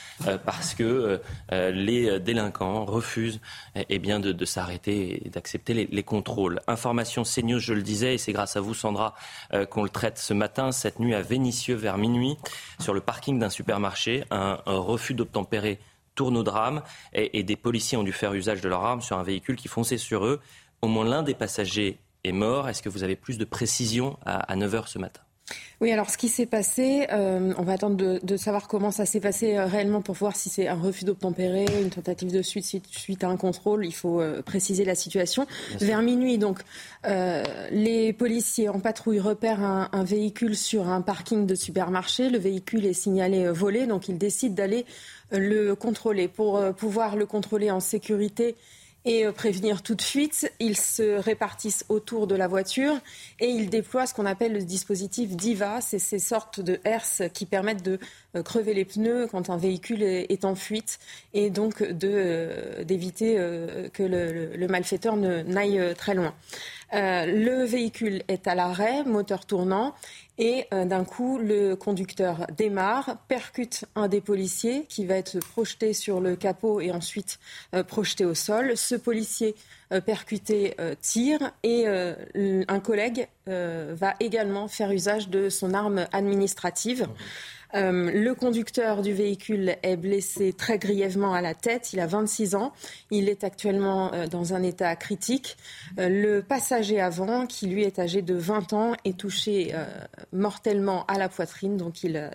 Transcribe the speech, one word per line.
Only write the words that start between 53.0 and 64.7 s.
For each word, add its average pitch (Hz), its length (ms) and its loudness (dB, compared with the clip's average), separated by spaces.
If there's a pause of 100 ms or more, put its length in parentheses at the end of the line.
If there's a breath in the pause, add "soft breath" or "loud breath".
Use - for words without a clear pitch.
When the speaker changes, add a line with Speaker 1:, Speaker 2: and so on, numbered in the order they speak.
Speaker 2:
et 233 80 2
ils 220 240 2
déploient 247 360 0
ce - 60 -4
qu'on 208 140 -2
appelle 220 260 0
le 208 100 0
dispositif 190 760 -4
diva. 208 440 0
C'est - 180 -2
ces 202 200 -2
sortes 214 420 -2
de 180 240 0
herses 220 380 0 (100)
qui 190 140 -6
permettent 202 360 0
de, 190 160 0 (380 loud breath)
euh, 170 60 -2
crever 214 320 0
les 190 100 2
pneus 226 420 0
quand 185 220 -4
un 180 80 0
véhicule 190 460 0
est, 185 280 2
est 196 140 0
en 190 100 2
fuite - 440 -6 (340 loud breath)
et 208 160 4
donc 208 340 0
de, 185 300 0
euh, 170 720 0
d'éviter, 185 540 0
euh, 175 500 -4
que - 140 -4
le, 175 300 2
le, 165 240 -6
le 180 120 0
malfaiteur 190 480 2